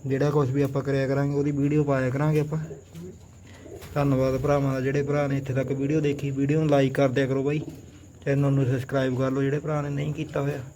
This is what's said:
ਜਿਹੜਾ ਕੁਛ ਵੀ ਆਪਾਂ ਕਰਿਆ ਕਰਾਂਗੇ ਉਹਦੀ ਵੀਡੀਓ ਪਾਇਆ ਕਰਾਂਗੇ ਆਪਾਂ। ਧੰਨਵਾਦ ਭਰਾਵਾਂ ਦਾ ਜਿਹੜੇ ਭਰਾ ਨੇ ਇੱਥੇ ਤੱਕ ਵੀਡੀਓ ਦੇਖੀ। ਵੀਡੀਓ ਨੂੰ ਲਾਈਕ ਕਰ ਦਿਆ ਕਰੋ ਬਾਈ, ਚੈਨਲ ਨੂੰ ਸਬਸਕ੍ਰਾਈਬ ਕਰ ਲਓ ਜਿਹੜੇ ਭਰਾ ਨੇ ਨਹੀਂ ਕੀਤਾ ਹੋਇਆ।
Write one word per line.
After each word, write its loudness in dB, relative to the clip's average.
ਜਿਹੜਾ 2
ਕੁਛ 2
ਵੀ 2
ਆਪਾਂ 0
ਕਰਿਆ 0
ਕਰਾਂਗੇ 0
ਉਹਦੀ 2
ਵੀਡੀਓ 2
ਪਾਇਆ 2
ਕਰਾਂਗੇ 2
ਆਪਾਂ। -2
ਧੰਨਵਾਦ 2
ਭਰਾਵਾਂ 2
ਦਾ -2
ਜਿਹੜੇ 0
ਭਰਾ 0
ਨੇ -2
ਇੱਥੇ -4
ਤੱਕ -2
ਵੀਡੀਓ 0
ਦੇਖੀ। -2
ਵੀਡੀਓ 2
ਨੂੰ 2
ਲਾਈਕ 4
ਕਰ 4
ਦਿਆ 2
ਕਰੋ 0
ਬਾਈ, 0
ਚੈਨਲ 2
ਨੂੰ 4
ਸਬਸਕ੍ਰਾਈਬ 0
ਕਰ 0
ਲਓ 0
ਜਿਹੜੇ 0
ਭਰਾ -4
ਨੇ -6
ਨਹੀਂ -4
ਕੀਤਾ -6
ਹੋਇਆ। -4